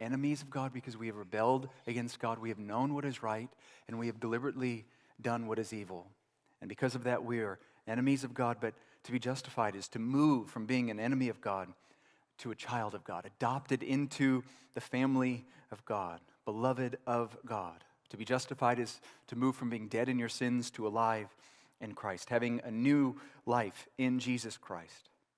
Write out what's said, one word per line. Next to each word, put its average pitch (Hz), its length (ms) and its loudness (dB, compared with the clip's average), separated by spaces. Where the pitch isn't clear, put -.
enemies 139 400 0
of 143 80 -12
God 135 240 -2
because 123 240 -8
we 113 120 -6
have 104 80 -6
rebelled 113 520 2
against 120 320 -2
God. 113 200 -2
We 113 100 -6
have 107 100 -4
known 117 360 0
what 147 100 -2
is 131 180 -4
right, 110 280 -2
and 113 100 -6
we 117 80 -2
have 113 140 -4
deliberately 120 640 -2
done 117 280 -2
what 107 100 0
is 110 160 -4
evil. 92 320 -8
And 95 80 -10
because 120 240 0
of 120 100 -6
that, 123 180 2
we 120 180 -2
are 101 180 -2
enemies 131 380 2
of 120 80 -8
God. 120 260 0
But 110 140 -2
to - 80 -8
be 123 60 0
justified 120 580 0
is 98 120 -8
to - 100 -8
move 131 500 4
from 113 160 -8
being 123 260 2
an 107 80 -4
enemy 127 300 2
of 110 140 -4
God 95 260 -2
to 117 140 -6
a - 20 -8
child 110 400 -4
of 101 80 -10
God, 90 240 -8
adopted 127 560 -2
into 135 600 2
the 120 60 -4
family 127 640 2
of - 120 -14
God, 90 360 -2
beloved 123 600 0
of 117 400 0
God. 90 380 -6
To - 60 -12
be 107 80 -8
justified 127 540 2
is 117 220 -4
to - 80 -12
move 127 220 2
from 120 140 -4
being 110 180 -6
dead 117 200 2
in 127 120 2
your 117 80 0
sins 120 440 0
to 110 140 -4
alive 110 480 2
in 107 140 -10
Christ, 98 360 -6
having 120 320 2
a 120 80 -8
new 131 460 4
life 120 440 2
in 127 220 2
Jesus 117 360 -2
Christ. - 540 -12